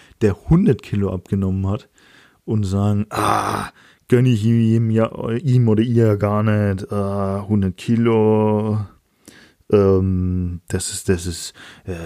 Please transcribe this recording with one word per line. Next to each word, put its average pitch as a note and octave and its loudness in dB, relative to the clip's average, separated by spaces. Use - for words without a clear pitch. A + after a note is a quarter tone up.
der G2+ -2
hundert D#3 2
Kilo G2 -4
abgenommen F#2+ -4
hat G#2 -6
und G#2+ -2
sagen, G2+ 0
ah, G#2 -2
gönn B2 4
ich A#2+ 2
ihm, A2+ 2
ja, A2 0
ihm B2 2
oder G#2+ 2
ihr A#2 2
gar G#2 0
nicht, G#2 -2
ah, G2 -4
hundert F#2+ 0
Kilo, G#2+ 0
ähm, F#2 2
das - -6
ist, - -8
das F2+ -2
ist, - -10
äh, F2+ -10